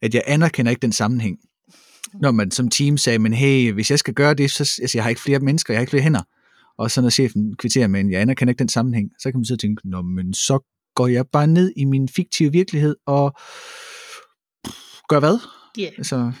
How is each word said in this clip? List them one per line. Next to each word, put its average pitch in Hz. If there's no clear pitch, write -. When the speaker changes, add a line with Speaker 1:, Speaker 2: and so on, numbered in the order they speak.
Speaker 1:
at 113
jeg 117
anerkender 147
ikke 120
den 117
sammenhæng. 110
Når 147
man 104
som 123
team 143
sagde, 120
"Men 110
hey, 131
hvis 107
jeg 143
skal -
gøre 143
det, 139
så -
s-, -
altså, 120
jeg 110
har 117
ikke 117
flere 139
mennesker, 139
jeg 107
har -
ikke 127
flere 139
hænder." 147
Og 110
så 127
når 123
chefen 110
kvitterer 123
med 98
en, 98
"Jeg 92
anerkender 127
ikke 120
den 123
sammenhæng," 117
så 135
kan 127
man 117
sidde 123
og -
tænke, 104
"Nå, 92
men 92
så 131
går 123
jeg 123
bare 147
ned 175
i 139
min 135
fiktive 165
virkelighed 151
og 143
gør 151
hvad?" 165
Speaker 2:
Ja, 190
Speaker 1:
Altså, 123